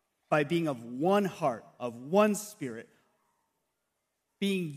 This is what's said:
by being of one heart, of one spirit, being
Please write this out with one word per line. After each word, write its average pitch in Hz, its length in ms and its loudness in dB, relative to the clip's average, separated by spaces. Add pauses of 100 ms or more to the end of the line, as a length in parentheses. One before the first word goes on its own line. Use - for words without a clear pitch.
(300)
by 151 140 4
being 165 240 0
of 120 160 -4
one 170 400 2
heart, 143 420 -4 (120)
of 120 180 -6
one 196 380 4
spirit, 117 540 -10 (1500)
being 185 380 -2